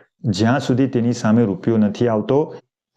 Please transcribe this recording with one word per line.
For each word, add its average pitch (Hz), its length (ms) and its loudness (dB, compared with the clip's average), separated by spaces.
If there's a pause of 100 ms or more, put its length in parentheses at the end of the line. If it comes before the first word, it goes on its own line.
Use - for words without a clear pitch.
(240)
જ્યાં 113 360 0
સુધી 131 280 0
તેની 120 260 0
સામે 113 320 2
રૂપિયો 104 320 -2
નથી 107 300 0
આવતો. 131 480 0 (420)